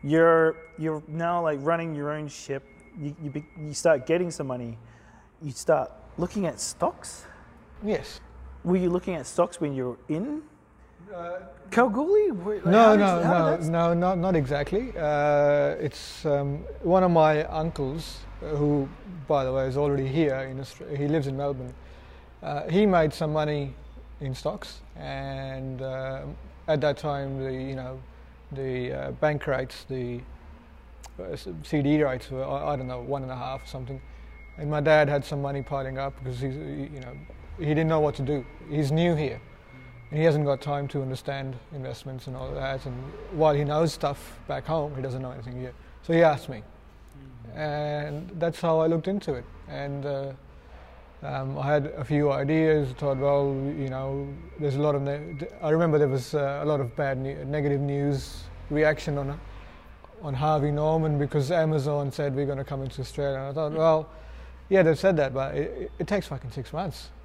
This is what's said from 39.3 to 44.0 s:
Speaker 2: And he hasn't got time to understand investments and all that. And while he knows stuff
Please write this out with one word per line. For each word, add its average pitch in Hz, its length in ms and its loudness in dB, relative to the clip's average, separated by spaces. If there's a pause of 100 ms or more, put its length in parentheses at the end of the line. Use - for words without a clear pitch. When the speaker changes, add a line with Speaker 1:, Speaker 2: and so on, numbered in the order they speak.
Speaker 2:
And 147 80 -2
he 160 60 4
hasn't 151 200 6
got 139 160 0
time 143 280 -2
to 139 140 -2
understand 131 540 -6 (160)
investments 131 540 -10
and 127 100 -10
all 131 160 -8
that. 135 340 -4
And 127 80 -8 (380)
while 156 220 6
he 147 100 2
knows 151 280 4
stuff - 540 -4